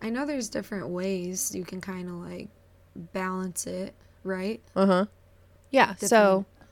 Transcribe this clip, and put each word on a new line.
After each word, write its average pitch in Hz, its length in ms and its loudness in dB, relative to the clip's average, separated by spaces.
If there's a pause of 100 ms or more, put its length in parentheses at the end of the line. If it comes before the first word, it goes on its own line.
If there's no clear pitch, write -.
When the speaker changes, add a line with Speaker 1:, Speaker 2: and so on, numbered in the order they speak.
Speaker 1:
I 220 100 -4
know 247 160 -2
there's 277 220 -2
different 196 420 -6
ways 185 680 -4
you 185 80 -6
can 185 160 -12
kinda, 180 320 -8
like, 180 380 -12 (440)
balance 185 720 -6
it, 185 280 -8 (280)
right? 190 380 -4 (160)
Speaker 2:
Uh-huh. 190 300 6 (640)
Yeah. 214 260 4
So 208 100 -6
Speaker 1:
Different 202 400 6 (260)